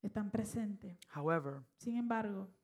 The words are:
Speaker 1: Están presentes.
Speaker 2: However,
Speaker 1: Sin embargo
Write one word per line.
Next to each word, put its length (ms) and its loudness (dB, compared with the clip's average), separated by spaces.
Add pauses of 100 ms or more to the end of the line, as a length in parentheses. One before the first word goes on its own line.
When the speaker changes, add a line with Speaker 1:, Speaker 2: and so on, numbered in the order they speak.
Speaker 1:
Están 280 0
presentes. 640 0 (180)
Speaker 2:
However, 480 2 (160)
Speaker 1:
Sin 180 -2
embargo 520 0 (140)